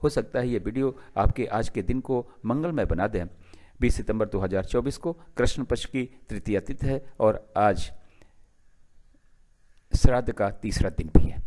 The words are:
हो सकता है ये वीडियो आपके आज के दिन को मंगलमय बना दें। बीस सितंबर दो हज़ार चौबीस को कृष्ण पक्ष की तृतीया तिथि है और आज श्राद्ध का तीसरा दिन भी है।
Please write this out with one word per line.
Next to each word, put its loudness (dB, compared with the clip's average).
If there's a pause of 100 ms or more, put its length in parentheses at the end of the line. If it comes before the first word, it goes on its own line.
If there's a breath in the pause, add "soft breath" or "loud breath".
हो 4
सकता -2
है -2
ये 0
वीडियो -4 (180 loud breath)
आपके 2
आज -2
के -4
दिन 0
को -4 (140 loud breath)
मंगलमय -2
बना 0
दें। -4 (560 soft breath)
बीस 4
सितंबर -2
दो -4
हज़ार -2
चौबीस -2
को -6
कृष्ण -2
पक्ष -4
की -6 (200 loud breath)
तृतीया -2
तिथि -4
है -4
और 0
आज 2 (2000 soft breath)
श्राद्ध 6
का 0
तीसरा -2
दिन -4
भी 8
है। -6